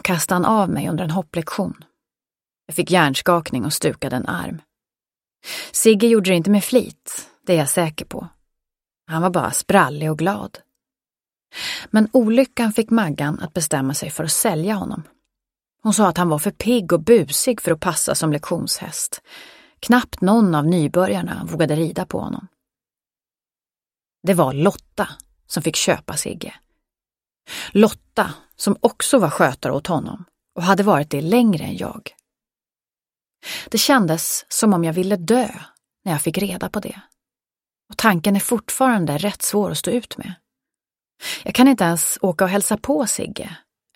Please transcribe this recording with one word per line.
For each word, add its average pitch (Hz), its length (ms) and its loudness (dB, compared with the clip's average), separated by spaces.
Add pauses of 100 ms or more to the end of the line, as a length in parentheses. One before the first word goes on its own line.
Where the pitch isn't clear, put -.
kastade 180 320 -2
han 208 260 2
av 185 100 0
mig 147 180 -2
under 165 160 -4
en 160 60 -4
hopplektion. - 720 -6 (800)
Jag - 100 -12
fick 170 140 -2
hjärnskakning 160 720 2
och 151 80 -4
stukade 135 440 -4
en 123 100 -6
arm. - 360 -8 (1080)
Sigge 220 340 4
gjorde 214 240 4
det 185 60 4
inte 170 140 2
med 208 140 4
flit, - 680 -2 (160)
det 185 60 0
är 165 60 4
jag 147 100 0
säker 160 360 -2
på. - 240 -12 (760)
Han 160 160 -2
var 185 80 2
bara 160 200 0
sprallig 156 600 2
och 151 80 -4
glad. 185 400 -4 (1300)
Men 214 220 4
olyckan 233 600 2
fick 220 180 0
Maggan 151 500 0
att 180 120 -8
bestämma 143 420 -2
sig 160 160 -6
för 156 140 -6
att 160 80 -2
sälja 185 420 0
honom. 185 280 -8 (800)
Hon 214 120 2
sa 208 140 4
att 165 80 0
han 175 120 2
var 151 100 2
för 190 120 -2
pigg 214 420 0
och 165 80 4
busig 214 600 2
för - 100 0
att 160 100 0
passa - 340 -2
som 160 180 0
lektionshäst. - 920 -6 (580)
Knappt - 400 0
någon 196 340 4
av 147 120 2
nybörjarna 175 800 0
vågade 160 320 0
rida 160 300 -2
på - 140 -6
honom. - 280 -10 (1700)
Det 185 120 2
var 147 180 2
Lotta 180 560 -2 (380)
som - 160 -6
fick - 140 -2
köpa - 400 -2
Sigge. - 380 -8 (1160)
Lotta - 640 2 (220)
som - 240 -2
också - 380 2
var 175 120 2
skötare 135 420 0
åt - 140 -6
honom - 380 -4 (300)
och 175 80 -8
hade 185 200 4
varit 151 280 2
det 143 100 -4
längre 202 440 2
än 95 120 -8
jag. - 340 -10 (1600)
Det 226 100 -2
kändes 180 720 2
som 214 260 2
om 170 100 2
jag 160 80 -2
ville 185 240 0
dö 214 320 2 (560)
när 185 80 -4
jag 147 100 -2
fick 165 160 -4
reda 185 300 -4
på 208 120 -6
det. - 200 -10 (880)
Och 214 80 -14
tanken 202 380 2
är 196 40 0
fortfarande 202 800 0
rätt 196 240 -6
svår 202 280 -2
att 156 80 -4
stå - 120 -2
ut - 280 -4
med. 185 160 -12 (1080)
Jag - 120 -8
kan 254 140 6
inte 233 160 2
ens 165 360 -2
åka 190 240 0
och 180 60 2
hälsa 208 260 0
på 277 300 -2
Sigge - 500 -8 (400)